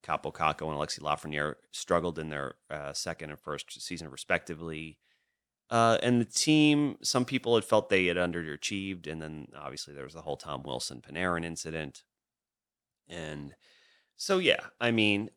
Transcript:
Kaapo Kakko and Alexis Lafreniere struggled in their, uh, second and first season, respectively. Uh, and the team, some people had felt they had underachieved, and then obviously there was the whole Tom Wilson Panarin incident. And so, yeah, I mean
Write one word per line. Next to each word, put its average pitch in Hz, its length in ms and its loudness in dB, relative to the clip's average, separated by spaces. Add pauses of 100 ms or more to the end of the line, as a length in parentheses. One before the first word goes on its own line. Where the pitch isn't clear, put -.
Kaapo 76 300 -2
Kakko 78 340 0
and 78 80 -4
Alexis 73 260 -4
Lafreniere 76 540 -2 (160)
struggled 85 480 0
in 80 100 -6
their, 71 260 -6 (140)
uh, 71 220 -8
second 80 380 -8
and 73 100 -12
first - 420 -10
season, 82 280 -10
respectively. 80 920 -4 (680)
Uh, 117 340 4
and 123 160 6
the 117 60 2
team, 151 760 4
some 127 220 2
people 120 320 2
had 110 80 6
felt 107 260 4
they 92 180 6
had 87 100 2
underachieved, 87 920 -4
and 80 140 -8
then 78 260 -10 (100)
obviously 71 360 -10
there 69 100 -12
was 71 100 -14
the 80 80 -14
whole 73 140 -4
Tom 71 280 -8
Wilson 65 380 -6
Panarin 85 440 -2
incident. 80 580 -8 (1040)
And 76 480 -10 (640)
so, 190 220 0
yeah, 165 200 4 (220)
I 120 100 4
mean 107 460 4